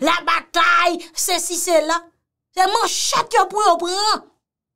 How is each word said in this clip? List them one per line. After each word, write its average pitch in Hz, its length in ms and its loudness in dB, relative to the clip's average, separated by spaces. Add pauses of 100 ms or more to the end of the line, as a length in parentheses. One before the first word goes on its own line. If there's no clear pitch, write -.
la 320 120 2 (120)
bataille, 339 800 0 (100)
c'est 359 260 -2
si 339 160 -6
c'est 330 300 0
là. 339 180 -2 (520)
C'est 370 120 2
manchette - 640 -2
que 392 160 4
pour 403 160 -2
yo 349 140 4
prendre. 370 480 -2 (500)